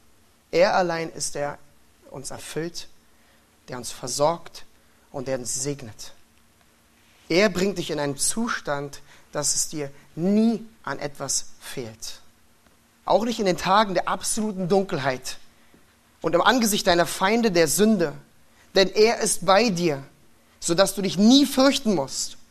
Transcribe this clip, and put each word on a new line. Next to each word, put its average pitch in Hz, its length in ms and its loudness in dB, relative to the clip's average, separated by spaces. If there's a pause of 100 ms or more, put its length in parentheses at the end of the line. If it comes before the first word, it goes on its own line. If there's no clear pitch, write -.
(520)
Er 175 240 2
allein 165 360 -2
ist - 240 -8
der, 143 240 -8 (460)
der - 80 -20
uns 135 180 -14
erfüllt, 160 560 -10 (800)
der 127 100 -12
uns 120 140 -12
versorgt 147 720 -4 (460)
und 131 160 -8
der 131 100 -2
uns 123 160 -8
segnet. 135 600 -8 (1160)
Er 190 200 4
bringt 190 280 -2
dich 170 140 -6
in 151 80 -4
einen 143 180 -4
Zustand, 143 840 -4 (300)
dass 147 220 -2
es - 160 -4
dir 147 220 -8 (240)
nie 208 520 2 (140)
an 139 160 -8
etwas - 480 -6 (140)
fehlt. - 600 -12 (840)
Auch 190 180 2
nicht 233 160 -4
in 214 60 -2
den 180 120 2
Tagen 196 360 2
der - 140 -2
absoluten 196 600 -4
Dunkelheit 156 720 -2 (840)
und 156 120 0
im 170 80 4
Angesicht 220 460 2
deiner 170 180 6
Feinde 220 460 2
der 170 160 4
Sünde. 170 460 2 (600)
Denn 190 160 4
er 214 300 4
ist - 260 -2
bei 202 240 6
dir, 170 340 0 (560)
sodass 175 360 2
du 202 80 -4
dich 165 160 -2
nie 262 260 8
fürchten 269 480 2
musst. - 440 -6 (140)